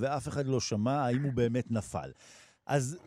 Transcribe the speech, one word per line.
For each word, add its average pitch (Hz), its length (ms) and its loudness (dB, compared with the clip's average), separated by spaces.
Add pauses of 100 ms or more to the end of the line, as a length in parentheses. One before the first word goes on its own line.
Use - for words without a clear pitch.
ואף 135 280 -2
אחד 139 180 -2
לא 131 140 2
שמע, 127 460 0
האם 123 160 2
הוא 143 100 0
באמת 120 380 0
נפל?" 90 400 -2 (560)
אז, 143 400 0